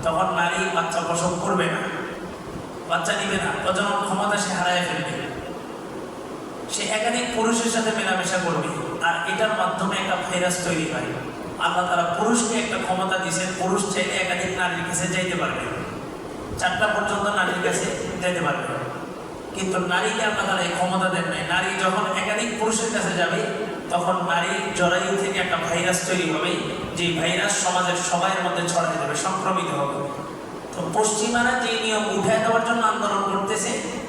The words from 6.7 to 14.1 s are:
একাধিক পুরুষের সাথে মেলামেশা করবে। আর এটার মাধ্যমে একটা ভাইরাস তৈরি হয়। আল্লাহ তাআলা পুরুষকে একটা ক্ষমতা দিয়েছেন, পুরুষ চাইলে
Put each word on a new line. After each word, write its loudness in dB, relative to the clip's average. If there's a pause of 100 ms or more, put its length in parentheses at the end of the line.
একাধিক 0
পুরুষের 2
সাথে 2
মেলামেশা 2
করবে। 0 (380)
আর 0
এটার 2
মাধ্যমে 0
একটা 0
ভাইরাস 0
তৈরি 0
হয়। -2 (540)
আল্লাহ 2
তাআলা 2
পুরুষকে 2
একটা 0
ক্ষমতা 0
দিয়েছেন, 0 (120)
পুরুষ 2
চাইলে 0